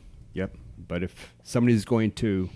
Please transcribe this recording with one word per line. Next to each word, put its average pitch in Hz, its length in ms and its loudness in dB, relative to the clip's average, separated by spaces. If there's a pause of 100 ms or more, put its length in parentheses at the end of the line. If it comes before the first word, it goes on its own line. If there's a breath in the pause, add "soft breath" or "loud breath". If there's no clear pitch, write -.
(340)
Yep. 92 220 -4 (320)
But 87 160 -4
if - 300 -10 (100)
somebody's 120 420 4
going 110 280 2
to 95 420 0